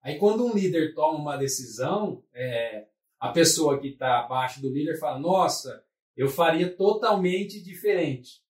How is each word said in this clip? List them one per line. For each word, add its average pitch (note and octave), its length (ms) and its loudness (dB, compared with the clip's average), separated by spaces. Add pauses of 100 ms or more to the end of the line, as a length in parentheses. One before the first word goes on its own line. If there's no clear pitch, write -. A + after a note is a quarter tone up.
Aí D3 160 -6
quando G#3+ 280 4
um A#3 80 0
líder F3+ 400 2
toma D#3+ 260 2
uma D3 160 -4
decisão, C3+ 880 -4 (100)
é, A#2 540 -6 (320)
a B2+ 120 -4
pessoa D#3 480 4
que C#3 120 -8
tá C3 280 0
abaixo B2+ 420 -4
do C3+ 100 -4
líder D#3 280 -4
fala, D3 200 -4
"Nossa, E3+ 640 0 (320)
eu C3+ 140 0
faria E3+ 460 2
totalmente G3 880 2
diferente." F3 880 -2